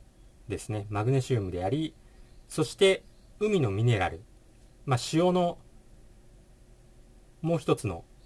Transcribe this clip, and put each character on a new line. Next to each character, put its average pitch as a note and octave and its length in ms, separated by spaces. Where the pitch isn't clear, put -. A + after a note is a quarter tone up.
で F#2+ 120
す - 100
ね。 G#2+ 200
マ G#2 140
グ B2 80
ネ C3+ 80
シ C3 160
ウ G#2+ 60
ム F#2 100
で F2 140
あ F#2+ 40
り、 D#3 260
そ - 160
し - 120
て F#3+ 280
海 G#3 200
の A#2 120
ミ G#2 120
ネ A#2+ 140
ラ F2 120
ル。 E2 120
ま C3 120
あ、 - 20
塩 F3 220
の F3 240
も E3 140
う - 20
一 - 180
つ - 120
の E2 160